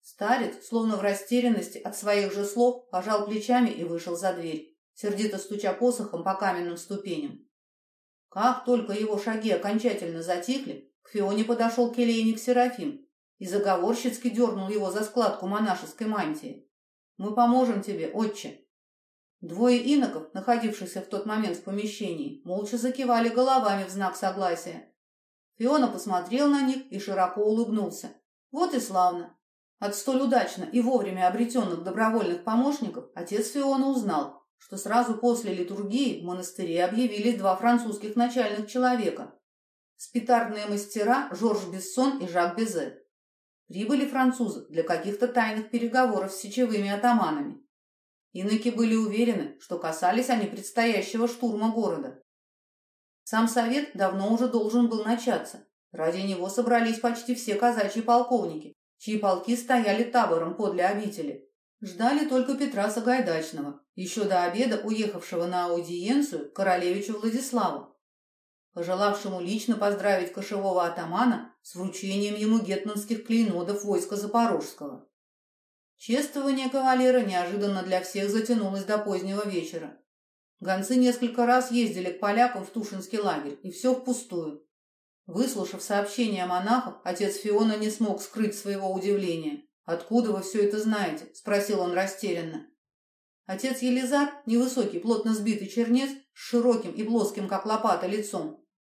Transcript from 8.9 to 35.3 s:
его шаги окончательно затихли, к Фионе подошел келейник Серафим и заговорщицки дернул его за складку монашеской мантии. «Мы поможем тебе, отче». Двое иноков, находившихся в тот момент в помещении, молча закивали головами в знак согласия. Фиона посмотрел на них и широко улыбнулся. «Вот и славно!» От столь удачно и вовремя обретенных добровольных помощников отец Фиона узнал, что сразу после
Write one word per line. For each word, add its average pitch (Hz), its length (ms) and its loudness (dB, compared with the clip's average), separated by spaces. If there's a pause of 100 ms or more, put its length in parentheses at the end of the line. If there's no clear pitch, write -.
его 208 240 0
шаги 220 320 -2
окончательно 196 720 0
затихли, 180 680 -4 (100)
к - 80 -20
Фионе 208 340 0
подошел 233 460 2
келейник 226 480 2
Серафим 247 640 0 (360)
и 190 80 -8
заговорщицки 202 840 0
дернул 208 400 0
его 202 220 -2
за 208 140 -2
складку 214 440 0
монашеской 208 580 -2
мантии. 156 640 -4 (460)
«Мы 208 180 -4
поможем 240 480 4
тебе, 165 260 -6
отче». 208 520 -6 (800)
Двое 220 380 2
иноков, 254 560 0
находившихся 214 680 -2
в 185 60 -10
тот 202 180 -6
момент 208 320 -2
в - 80 -14
помещении, 196 800 -6
молча 202 320 -4
закивали 240 540 2
головами 226 540 4
в 180 60 -10
знак 190 260 -4
согласия. 185 800 -4 (640)
Фиона 262 300 4
посмотрел 202 600 0
на 277 120 4
них 262 320 -2
и 196 60 -6
широко 190 420 0
улыбнулся. 214 720 0 (400)
«Вот 320 220 0
и 247 60 2
славно!» 180 560 0 (440)
От 202 160 -4
столь 262 260 0
удачно 226 420 2
и 240 160 0
вовремя 202 460 2
обретенных 202 560 0
добровольных 202 600 0
помощников 233 720 0
отец 202 340 -4
Фиона 277 380 2
узнал, 208 560 -2 (120)
что - 200 -16
сразу 226 420 2
после 233 340 2